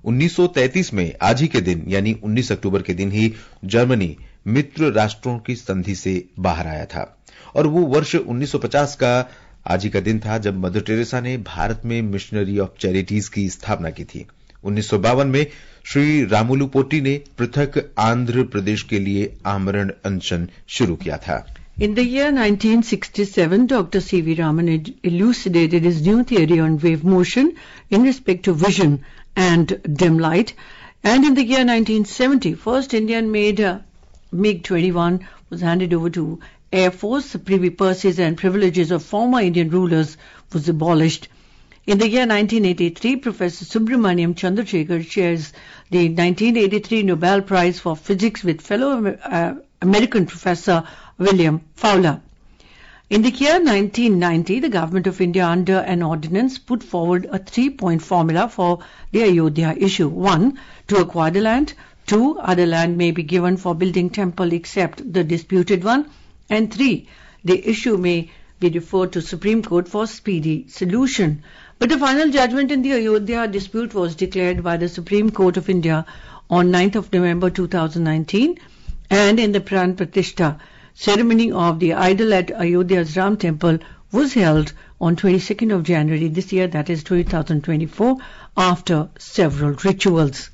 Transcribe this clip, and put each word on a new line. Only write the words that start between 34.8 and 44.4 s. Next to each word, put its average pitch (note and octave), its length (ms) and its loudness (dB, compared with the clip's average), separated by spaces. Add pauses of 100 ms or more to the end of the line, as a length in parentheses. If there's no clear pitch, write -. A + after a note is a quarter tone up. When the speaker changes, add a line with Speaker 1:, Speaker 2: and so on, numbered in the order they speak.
Speaker 2:
was F3 220 -6
handed F3 300 0
over E3 180 -2
to D#3 80 -2 (560)
Air F#3 80 4
Force. A3+ 440 -6 (160)
Privy F3+ 200 2
purses F#3 580 0
and F3 160 -2
privileges F3+ 540 2
of - 40 -4
former A#3+ 380 0
Indian E3+ 300 2
rulers E3 460 0 (360)
was D#3+ 160 -2
abolished. D#3+ 600 0 (580)
In G3+ 120 2
the A3 180 2
year B3 200 2
nineteen G#3 300 2
eighty-three, F3+ 500 0
Professor F#3 480 -6
Subramaniam G3+ 720 0
Chandrasekhar F3+ 760 -2